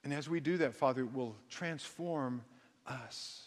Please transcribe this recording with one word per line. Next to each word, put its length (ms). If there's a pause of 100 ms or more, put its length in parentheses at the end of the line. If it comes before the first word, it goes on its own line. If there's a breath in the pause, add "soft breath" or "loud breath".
And 100
as 160
we 120
do 160
that, 180
Father, 280
it 100
will 240 (120)
transform 960 (420 loud breath)
us. 600